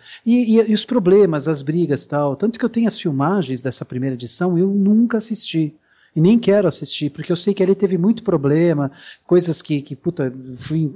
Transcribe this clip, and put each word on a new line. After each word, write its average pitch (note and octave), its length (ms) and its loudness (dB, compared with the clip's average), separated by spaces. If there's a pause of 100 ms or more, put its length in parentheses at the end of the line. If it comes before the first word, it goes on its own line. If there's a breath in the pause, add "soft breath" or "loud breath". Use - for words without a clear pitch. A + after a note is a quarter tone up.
(260 loud breath)
E, A3+ 320 4
e, A3+ 140 4
e - 20 2
os G#3+ 100 0
problemas, F3+ 640 2
as D3+ 140 -2
brigas D3+ 420 -2
e - 60 -16
tal. C#3+ 260 -2
Tanto A3+ 240 -4
que B3 60 0
eu A3+ 40 -2
tenho A#3 180 0
as - 120 -4
filmagens C#3 600 -2
dessa B2+ 240 -6
primeira B2+ 300 -4
edição, E3 420 -2
eu F#3 100 2
nunca G#3 520 2
assisti. E3 540 -4 (400 soft breath)
E D#3+ 60 -2
nem G3 200 6
quero G3+ 280 2
assistir, D3 440 -4
porque - 200 -8
eu E3+ 40 0
sei G3+ 180 -2
que G3 100 -2
ali F#3+ 120 2
teve F#3+ 220 0
muito G3 260 0
problema, D3+ 680 2 (360 loud breath)
coisas F3 340 2
que, D3 180 -2
que, C#3 160 -10
puta, C#3+ 380 -4 (240)
fui D#3 380 -2